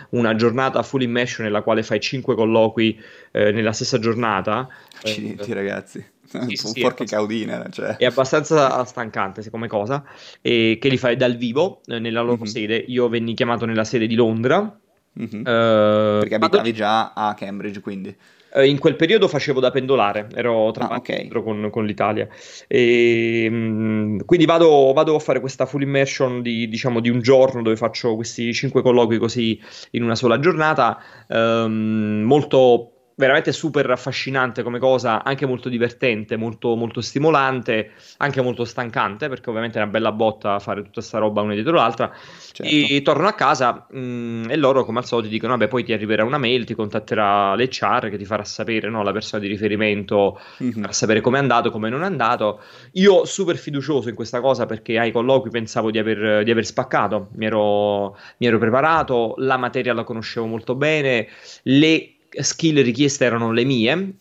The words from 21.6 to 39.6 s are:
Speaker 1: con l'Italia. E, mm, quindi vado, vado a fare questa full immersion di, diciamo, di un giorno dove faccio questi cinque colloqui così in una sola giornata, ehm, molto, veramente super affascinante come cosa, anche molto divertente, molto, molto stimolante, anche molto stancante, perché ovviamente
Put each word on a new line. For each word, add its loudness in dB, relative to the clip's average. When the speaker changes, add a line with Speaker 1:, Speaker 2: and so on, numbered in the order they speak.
Speaker 1:
con -4
l'Italia. -2
E, 4
mm, -2
quindi 6
vado, 6
vado 4
a 2
fare 0
questa -4
full -4
immersion 0
di, -4
diciamo, -2
di 0
un 0
giorno 4
dove 2
faccio -2
questi -6
cinque 0
colloqui 4
così -2
in -2
una 0
sola 2
giornata, 2
ehm, 0
molto, 4
veramente 4
super -2
affascinante -4
come -6
cosa, 0
anche -2
molto -6
divertente, -2
molto, -4
molto -6
stimolante, 0
anche -2
molto -2
stancante, -4
perché -10
ovviamente -4